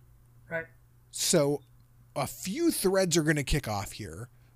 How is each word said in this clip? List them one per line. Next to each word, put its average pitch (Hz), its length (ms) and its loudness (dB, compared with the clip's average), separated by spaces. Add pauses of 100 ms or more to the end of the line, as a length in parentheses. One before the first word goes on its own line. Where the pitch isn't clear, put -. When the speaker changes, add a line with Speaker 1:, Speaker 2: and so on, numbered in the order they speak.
(480)
Speaker 1:
Right. 165 180 -8 (440)
Speaker 2:
So 147 520 2 (520)
a - 140 -4
few 302 420 -2
threads 190 460 2
are 160 80 4
gonna 147 180 2
kick 147 240 0
off 101 260 -4
here, 98 360 -10 (280)